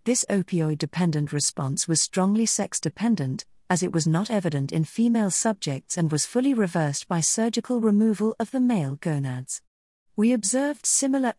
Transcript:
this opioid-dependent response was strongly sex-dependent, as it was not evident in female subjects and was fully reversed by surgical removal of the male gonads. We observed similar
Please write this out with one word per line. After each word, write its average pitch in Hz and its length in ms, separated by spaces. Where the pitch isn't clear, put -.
this 247 280
opioid-dependent 160 1000
response 143 560
was 160 140
strongly 202 460
sex-dependent, 175 960
as 180 140
it 175 80
was 160 160
not 170 240
evident 151 400
in 165 120
female 226 460
subjects - 640
and 160 160
was 151 140
fully 262 300
reversed 165 520
by 170 140
surgical 226 580
removal 214 600
of 220 100
the 262 100
male 190 360
gonads. 135 680
We 226 180
observed 262 540
similar 269 520